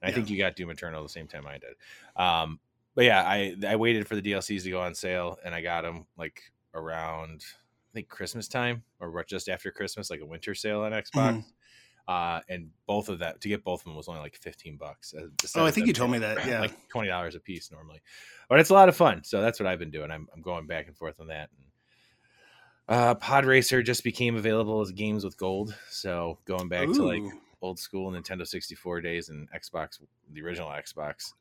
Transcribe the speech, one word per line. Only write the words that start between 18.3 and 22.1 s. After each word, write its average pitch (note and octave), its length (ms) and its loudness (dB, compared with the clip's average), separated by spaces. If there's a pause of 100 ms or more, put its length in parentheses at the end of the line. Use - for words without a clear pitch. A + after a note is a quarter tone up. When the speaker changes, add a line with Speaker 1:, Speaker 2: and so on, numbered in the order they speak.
Speaker 1:
but C#3 120 10
it's D#3+ 100 6
a F#3+ 40 10
lot F#3+ 140 12
of E3+ 80 6
fun. A#2+ 280 6
So G2+ 180 0
that's A2+ 180 2
what G2+ 60 0
I've F#2 120 0
been E2 120 -8
doing. D2+ 200 -8
I'm, D#2 240 -10
I'm E2 80 -18
going E2+ 240 -6
back D#2 200 -6
and D#2 100 -20
forth D#2 240 -10
on D#2+ 80 -16
that. D2+ 280 -10
And, C#2 100 -20 (1200)